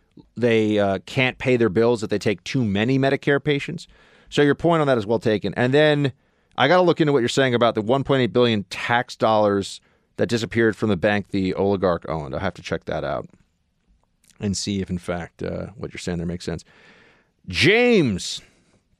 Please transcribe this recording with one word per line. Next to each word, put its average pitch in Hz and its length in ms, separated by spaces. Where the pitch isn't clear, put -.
they, 110 440
uh, 98 260
can't 127 320
pay 131 180
their 113 140
bills 113 340
if 101 60
they 104 100
take 101 240
too 131 220
many 110 340
Medicare 139 420
patients. - 460
So - 120
your 143 120
point 165 280
on 147 60
that 131 100
is 107 80
well 113 120
taken. 101 360
And 127 200
then 147 380
I 131 100
gotta 180 140
look 175 180
into 151 140
what 139 60
you're 117 100
saying 131 260
about 117 180
the 110 80
one 127 220
point 139 180
eight 110 120
billion 117 320
tax - 500
dollars 107 640
that 104 100
disappeared 113 480
from 110 140
the 101 80
bank 101 320
the 95 240
oligarch 95 560
owned. 73 240
I'll 78 80
have 95 140
to - 60
check - 220
that 78 220
out 64 200
and 101 160
see 101 240
if, 92 80
in 90 80
fact, 87 440
uh, 90 260
what - 160
you're - 60
saying 90 180
there 85 100
makes 87 160
sense. 170 220
James 156 920